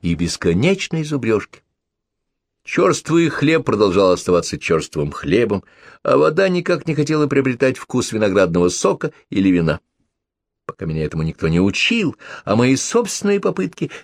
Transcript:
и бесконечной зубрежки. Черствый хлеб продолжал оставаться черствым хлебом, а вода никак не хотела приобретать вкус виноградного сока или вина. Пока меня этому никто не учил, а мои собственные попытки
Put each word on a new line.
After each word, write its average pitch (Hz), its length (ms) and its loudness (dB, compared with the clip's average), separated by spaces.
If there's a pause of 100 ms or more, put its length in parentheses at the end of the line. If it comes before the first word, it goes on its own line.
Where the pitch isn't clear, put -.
и 85 120 -2
бесконечной 101 920 -2
зубрежки. 117 560 -4 (1040)
Черствый 170 640 0
хлеб 160 340 0
продолжал 101 480 4
оставаться 85 480 0
черствым 76 540 -2
хлебом, 104 500 0 (400)
а 135 140 4
вода 160 320 2
никак 175 360 -2
не 160 100 -4
хотела 151 320 0
приобретать 131 500 0
вкус - 340 -4
виноградного 95 560 2
сока - 460 -2 (160)
или - 180 2
вина. 85 320 2 (920)
Пока - 140 -12
меня 78 180 -4
этому 78 200 -4
никто 80 260 -4
не 85 100 2
учил, 147 560 0 (300)
а 101 100 0
мои 127 220 2
собственные 202 640 -2
попытки 185 500 -6 (120)